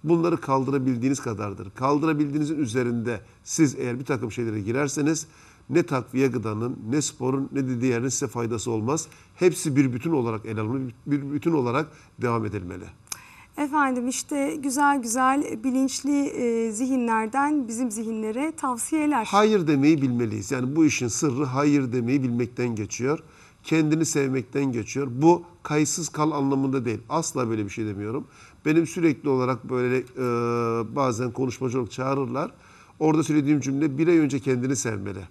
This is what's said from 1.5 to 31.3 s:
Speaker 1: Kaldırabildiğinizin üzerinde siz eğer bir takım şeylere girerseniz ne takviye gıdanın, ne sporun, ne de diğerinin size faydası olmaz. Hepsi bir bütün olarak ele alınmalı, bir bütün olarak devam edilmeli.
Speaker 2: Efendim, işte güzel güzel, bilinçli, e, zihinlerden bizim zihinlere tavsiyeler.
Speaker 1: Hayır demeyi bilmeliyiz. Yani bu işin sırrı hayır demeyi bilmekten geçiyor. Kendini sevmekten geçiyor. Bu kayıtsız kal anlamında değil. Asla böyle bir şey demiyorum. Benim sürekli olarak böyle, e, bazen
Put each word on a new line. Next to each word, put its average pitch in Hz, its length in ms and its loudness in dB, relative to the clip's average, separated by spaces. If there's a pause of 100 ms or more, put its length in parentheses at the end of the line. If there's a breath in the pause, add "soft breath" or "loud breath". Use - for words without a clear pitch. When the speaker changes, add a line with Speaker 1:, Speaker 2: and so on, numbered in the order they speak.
Speaker 1:
Kaldırabildiğinizin 147 880 0
üzerinde 120 600 -2 (240 soft breath)
siz 143 300 0
eğer 127 240 -4
bir 135 60 -8
takım 117 280 -4
şeylere 113 280 -4
girerseniz 143 680 -2 (440 soft breath)
ne 160 120 4
takviye 131 460 0
gıdanın, 113 500 -4 (120)
ne 147 120 2
sporun, 135 500 -4
ne 135 160 -2
de 123 120 -2
diğerinin 123 280 0
size 127 180 -2
faydası 117 440 -4
olmaz. 117 380 -2 (280 loud breath)
Hepsi 160 400 2
bir 135 160 4
bütün 143 200 -4
olarak 113 340 -2
ele 110 140 -4
alınmalı, 123 300 -4 (160)
bir 143 260 -2
bütün 156 200 0
olarak 139 340 2 (360 loud breath)
devam 117 220 0
edilmeli. 92 400 -8 (720 loud breath)
Speaker 2:
Efendim, 269 520 0
işte 285 540 -4
güzel 285 400 2
güzel, 262 640 0
bilinçli, 269 640 0
e, 226 460 0
zihinlerden 247 960 0
bizim 226 220 -4
zihinlere 220 680 -4
tavsiyeler. 269 680 0
Speaker 1:
Hayır 208 420 4
demeyi 147 360 4
bilmeliyiz. 120 480 0
Yani 131 260 -2
bu 160 80 6
işin 127 240 2
sırrı 143 360 0
hayır 139 480 2
demeyi 127 300 0
bilmekten 120 520 -2
geçiyor. 120 440 -2 (460 loud breath)
Kendini 156 420 2
sevmekten 135 680 0
geçiyor. 127 380 -4
Bu 165 320 6 (200 loud breath)
kayıtsız 151 460 0
kal 151 220 0
anlamında 135 540 0
değil. 110 140 -2 (100)
Asla 135 400 -2
böyle 110 160 -2
bir 98 60 -8
şey 110 160 -6
demiyorum. 107 400 -6 (380 loud breath)
Benim 156 220 4
sürekli 160 420 0
olarak 127 420 0
böyle, 127 280 2
e, 120 1000 -2
bazen 127 360 0